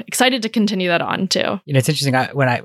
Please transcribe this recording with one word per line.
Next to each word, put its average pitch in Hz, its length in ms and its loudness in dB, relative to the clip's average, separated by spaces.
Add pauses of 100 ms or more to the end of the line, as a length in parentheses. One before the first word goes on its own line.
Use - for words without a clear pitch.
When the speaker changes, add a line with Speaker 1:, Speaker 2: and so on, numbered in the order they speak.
Speaker 1:
excited 254 360 0
to 220 60 -6
continue 202 420 0
that 170 120 2
on 135 240 -2
too. - 380 0
Speaker 2:
You 147 80 -6
know, 135 60 4
it's 123 100 2
interesting. 139 260 0
I, 131 180 2
when 135 160 2
I, 123 160 0